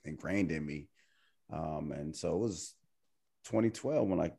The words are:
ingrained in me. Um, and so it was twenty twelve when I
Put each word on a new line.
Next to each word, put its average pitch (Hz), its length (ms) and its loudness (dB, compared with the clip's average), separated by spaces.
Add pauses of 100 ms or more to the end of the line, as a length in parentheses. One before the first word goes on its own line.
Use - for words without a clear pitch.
ingrained 80 480 0
in 76 140 -2
me. 73 220 -8 (680)
Um, 78 380 -4
and 73 240 -6
so 82 180 -2
it 87 60 2
was 104 340 -4 (720)
twenty 113 260 4
twelve 127 380 2
when 92 120 4
I 80 200 2